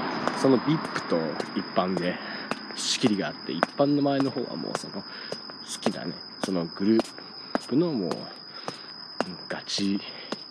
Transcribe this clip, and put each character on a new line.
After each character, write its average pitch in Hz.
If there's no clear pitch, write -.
そ 135
の 131
ビ 151
ッ -
プ -
と 87
一 95
般 92
で 87
仕 -
切 120
り 104
が -
あ -
っ -
て、 -
一 85
般 143
の 143
前 139
の 139
方 127
は -
も -
う -
そ -
の、 -
好 101
き -
な -
ね、 85
そ 98
の 87
グ 98
ル 110
ー 110
プ -
の 170
も 101
う、 -
ガ -
チ、 98